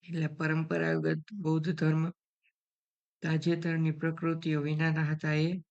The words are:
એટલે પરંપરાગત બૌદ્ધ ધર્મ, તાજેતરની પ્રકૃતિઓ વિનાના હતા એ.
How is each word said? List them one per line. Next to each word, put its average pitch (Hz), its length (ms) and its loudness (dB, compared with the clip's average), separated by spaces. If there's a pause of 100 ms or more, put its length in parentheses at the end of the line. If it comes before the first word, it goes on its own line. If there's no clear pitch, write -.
એટલે 165 240 -4
પરંપરાગત 160 920 0 (120)
બૌદ્ધ 160 360 0
ધર્મ, 160 420 2 (1080)
તાજેતરની 165 680 2
પ્રકૃતિઓ 160 680 0
વિનાના 156 420 0
હતા 156 300 0
એ. 156 180 2 (200)